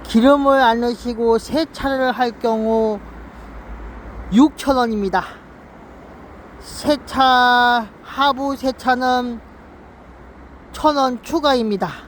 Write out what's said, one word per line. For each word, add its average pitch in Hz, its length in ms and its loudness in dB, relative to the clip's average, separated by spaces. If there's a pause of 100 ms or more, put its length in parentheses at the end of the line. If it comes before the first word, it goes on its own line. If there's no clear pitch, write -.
기름을 269 580 4
안 233 200 2
넣으시고 233 580 0
세차를 262 720 -2
할 233 280 -2
경우 220 600 0 (1300)
육천 269 460 4
원입니다. 202 480 0 (1300)
세차, 247 1300 2 (160)
하부 277 520 0
세차는 254 840 0 (1300)
천 302 220 2
원 262 280 0
추가입니다. 233 680 0 (180)